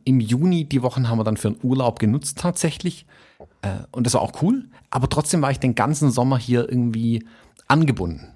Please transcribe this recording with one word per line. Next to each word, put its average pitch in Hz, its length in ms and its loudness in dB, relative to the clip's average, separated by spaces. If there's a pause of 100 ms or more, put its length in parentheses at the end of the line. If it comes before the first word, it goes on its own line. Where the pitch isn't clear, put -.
im 131 160 4
Juni, 143 460 0
die 139 160 -2
Wochen 127 260 -2
haben 117 100 0
wir 110 60 0
dann 107 140 0
für - 100 -2
einen 104 160 -2
Urlaub 127 340 0
genutzt 113 400 0
tatsächlich. 175 680 -4 (560)
Äh, 104 80 -4 (220)
und 123 160 -2
das 120 80 0
war 120 80 2
auch - 180 -6
cool. 247 240 0 (240)
Aber 131 180 0
trotzdem 151 340 0
war 139 100 2
ich 135 80 -2
den 127 140 2
ganzen 139 380 2
Sommer 123 260 2
hier 120 300 0
irgendwie 117 560 0 (440)
angebunden. 113 680 0